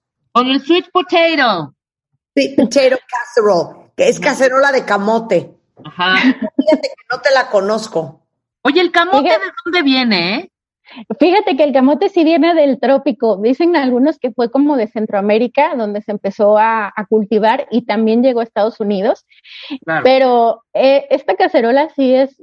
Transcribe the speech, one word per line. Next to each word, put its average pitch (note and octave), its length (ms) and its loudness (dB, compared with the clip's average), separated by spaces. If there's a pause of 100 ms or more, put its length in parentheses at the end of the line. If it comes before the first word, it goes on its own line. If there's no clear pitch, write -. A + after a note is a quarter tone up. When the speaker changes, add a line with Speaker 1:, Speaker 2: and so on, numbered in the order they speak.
(320)
Speaker 1:
Con B3+ 160 0
el C4+ 120 0
sweet F4 320 -2
potato. D#4+ 840 0 (600)
Speaker 2:
Sweet C4+ 220 -2
potato C4 400 2 (120)
casserole, G#3 880 -4
que F#3 120 2
es E3+ 120 0
cacerola C4+ 500 0
de C4 140 -2
camote. G#3 720 -2 (280)
Speaker 1:
Ajá. F3+ 340 -2
Speaker 2:
Fíjate C4 720 0
que - 220 -18
no B3+ 100 -6
te C#4+ 120 0
la C4 160 2
conozco. G3 720 -4 (420)
Speaker 1:
Oye, C#4+ 180 0
¿el F4 120 0
camote F4 300 2
Speaker 3:
Fíjate E4 240 0
Speaker 1:
de E4+ 60 -14 (120)
dónde F4 180 -2
viene, A#3 540 0
eh? - 140 -10 (680)
Speaker 3:
Fíjate F#4 360 2
que D4+ 60 0
el D4 100 2
camote C#4+ 360 2
sí E4+ 160 0
viene E4 280 2
del C#4+ 280 0
trópico. A#3+ 560 0
Dicen C4+ 400 0
algunos C4+ 420 0
que B3 140 -6
fue A#3 180 -4
como C#4+ 260 0
de G#3+ 120 -2
Centroamérica, A3 880 -2
donde G#3 260 -6
se - 80 -10
empezó G#3 480 0
a, A3 360 -2
a G#3 120 -8
cultivar A3 640 0
y A#3+ 160 -2
también A3 380 0
llegó B3 160 0
a - 20 -2
Estados A3+ 380 -4
Unidos. G#3 440 -2 (600)
Speaker 1:
Claro. D#3+ 180 -2
Speaker 3:
Pero, B3 600 2 (100)
eh, C#4 360 2
esta F4+ 260 -2
cacerola C#4+ 580 2
sí C4 180 0
es, C4+ 300 0